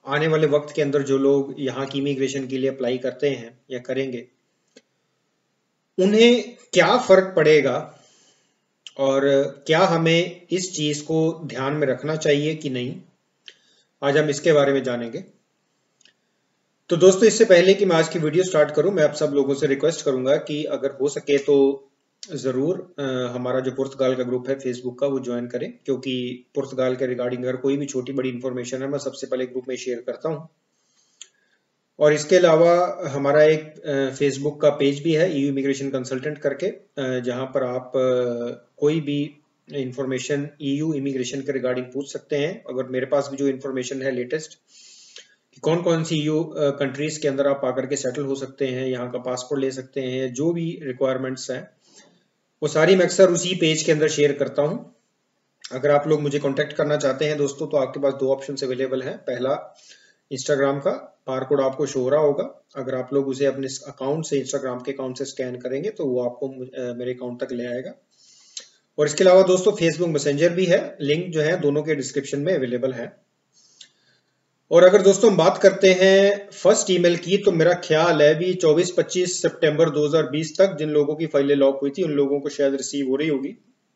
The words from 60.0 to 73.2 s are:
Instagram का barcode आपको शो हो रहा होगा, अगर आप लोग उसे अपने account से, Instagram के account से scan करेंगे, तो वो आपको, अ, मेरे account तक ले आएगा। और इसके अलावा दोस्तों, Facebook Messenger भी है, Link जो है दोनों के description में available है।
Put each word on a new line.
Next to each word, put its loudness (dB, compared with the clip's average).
Instagram 0
का -6
barcode 0
आपको -2
शो -4
हो 0
रहा 4
होगा, 0
अगर -6
आप -6
लोग 0
उसे -2
अपने -2
account -6
से, -2
Instagram -6
के -4
account -8
से -6
scan -8
करेंगे, -6
तो -6
वो 0
आपको, -6
अ, -10
मेरे -6
account -10
तक -6
ले -6
आएगा। -8
और 2
इसके 0
अलावा 10
दोस्तों, 4
Facebook 0
Messenger 2
भी 0
है, 0
Link 0
जो -2
है 0
दोनों 0
के -2
description -6
में 0
available -2
है। -12